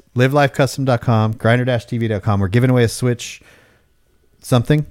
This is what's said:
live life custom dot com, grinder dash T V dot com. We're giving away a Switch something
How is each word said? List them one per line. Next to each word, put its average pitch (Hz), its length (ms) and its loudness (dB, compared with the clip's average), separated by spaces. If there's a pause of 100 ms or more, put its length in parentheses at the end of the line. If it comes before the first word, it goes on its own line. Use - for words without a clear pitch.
(160)
live 131 180 2
life 143 200 2
custom 139 320 -2
dot 123 160 0
com, 110 320 0
grinder 120 320 0
dash 123 200 -2
T 123 120 -6
V 113 120 -2
dot 104 120 -4
com. 101 200 0
We're 98 60 0
giving 120 220 2
away 123 160 4
a - 40 2
Switch - 520 -6 (1000)
something 147 500 0